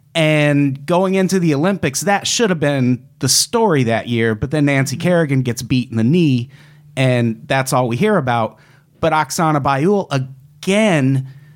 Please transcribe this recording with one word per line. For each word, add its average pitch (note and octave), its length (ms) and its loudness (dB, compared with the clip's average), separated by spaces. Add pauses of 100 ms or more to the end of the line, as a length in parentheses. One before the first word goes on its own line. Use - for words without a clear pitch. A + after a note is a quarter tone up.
(160)
And D3 720 0
going F#3 300 0
into F#3+ 240 0
the E3 140 2
Olympics, F3 480 -2
that G3 240 -2
should A#3 240 0
have E3+ 100 -2
been C3+ 460 0 (140)
the C3 100 -2
story F#3+ 540 0
that A2+ 240 -2
year, A2+ 260 0
but B2+ 180 -6
then D3+ 140 0
Nancy C3+ 320 0
Kerrigan D#3+ 460 0
gets A#2+ 180 -4
beat B2+ 300 -2
in A2+ 60 -4
the A2+ 60 2
knee, C3+ 460 2 (460)
and B2 520 0
that's C3+ 240 -2
all C3 160 0
we A#2 100 -4
hear G#3 200 2
about. A#2+ 400 -2 (420)
But D#3+ 140 0
Oksana D#3 480 0
Baiul, D3 500 0
again, C#3 1160 0 (280)